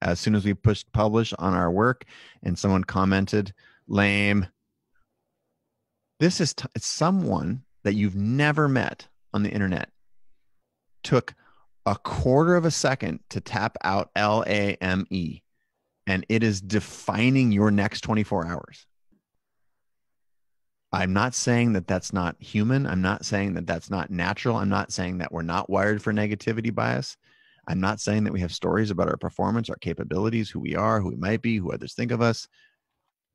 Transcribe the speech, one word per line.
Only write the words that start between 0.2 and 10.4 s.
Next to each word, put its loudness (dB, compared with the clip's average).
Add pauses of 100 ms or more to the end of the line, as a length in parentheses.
soon 2
as 2
we 2
push 2
publish 2
on 0
our 2
work 2 (380)
and -2
someone 2
commented, 2 (340)
"Lame." 4 (1700)
This 4
is 0
t-, -10
it's -6
someone -2 (200)
that 0
you've 0
never 2
met -2 (240)
on 0
the 0
internet -2 (1120)